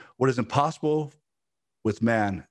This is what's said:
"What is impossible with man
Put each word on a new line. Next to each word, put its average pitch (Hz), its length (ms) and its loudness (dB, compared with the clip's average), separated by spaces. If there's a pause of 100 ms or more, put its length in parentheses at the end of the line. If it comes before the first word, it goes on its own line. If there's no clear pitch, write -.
(180)
"What 135 120 4
is 123 80 -2
impossible 151 720 -2 (720)
with 107 180 -2
man 110 480 0